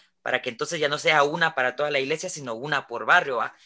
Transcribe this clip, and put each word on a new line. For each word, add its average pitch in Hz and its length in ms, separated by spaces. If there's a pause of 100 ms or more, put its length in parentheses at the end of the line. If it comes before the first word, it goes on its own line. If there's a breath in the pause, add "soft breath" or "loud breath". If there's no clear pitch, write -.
(220 loud breath)
para 123 180
que - 80
entonces 147 320
ya 147 80
no 147 80
sea 151 280
una 160 300
para 127 220
toda 147 140
la 139 100
iglesia, 156 300
sino 131 240
una 139 320
por 117 180
barrio, 143 320
¿va? 117 180 (120 soft breath)